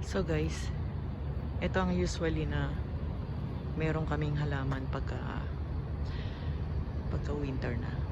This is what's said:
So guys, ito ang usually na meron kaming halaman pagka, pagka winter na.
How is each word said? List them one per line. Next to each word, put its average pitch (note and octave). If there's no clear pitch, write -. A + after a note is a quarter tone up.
So G3
guys, D#3+
ito F3+
ang F#3
usually D#3+
na C#3+
meron D#3+
kaming D#3+
halaman C#3
pagka, C3
pagka -
winter B2+
na. -